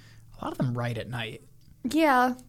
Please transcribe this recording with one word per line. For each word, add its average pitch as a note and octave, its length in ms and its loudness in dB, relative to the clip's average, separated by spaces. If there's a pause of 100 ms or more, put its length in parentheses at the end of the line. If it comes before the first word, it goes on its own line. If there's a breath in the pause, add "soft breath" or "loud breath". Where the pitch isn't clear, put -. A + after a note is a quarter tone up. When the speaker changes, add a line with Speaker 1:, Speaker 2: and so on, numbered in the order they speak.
(420 soft breath)
Speaker 1:
A - 40 -6
lot D4 80 -4
of - 40 -8
them B2 180 0
write A#2+ 220 -4
at G#2+ 100 -6
night. A#2 360 -8 (400)
Speaker 2:
Yeah. B3+ 500 4 (160)